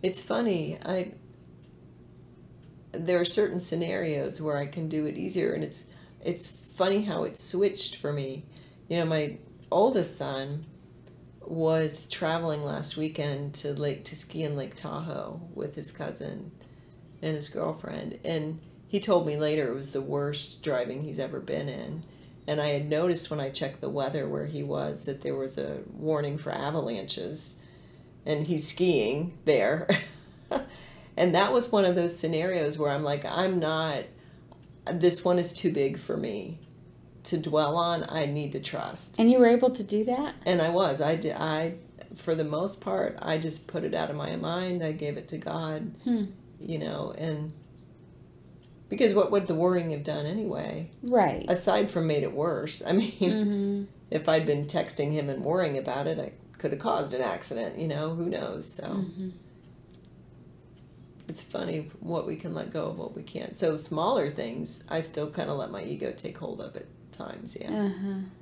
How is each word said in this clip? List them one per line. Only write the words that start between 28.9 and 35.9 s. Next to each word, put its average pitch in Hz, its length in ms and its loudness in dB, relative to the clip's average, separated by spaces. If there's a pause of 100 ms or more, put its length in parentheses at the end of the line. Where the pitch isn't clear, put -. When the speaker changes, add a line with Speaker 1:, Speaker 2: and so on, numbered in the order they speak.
Speaker 1:
there. 139 420 4 (600)
<laughs> 269 100 0 (580)
And 175 180 6
that 202 160 6
was 240 200 2
one 202 120 6
of 180 120 6
those 170 220 2
scenarios 160 600 0
where 147 120 2
I'm 143 140 0
like, 143 220 0
"I'm 185 340 2
not, 156 460 0 (840)
this 175 340 4
one 180 140 6
is 170 120 -2
too 170 200 0
big 139 280 0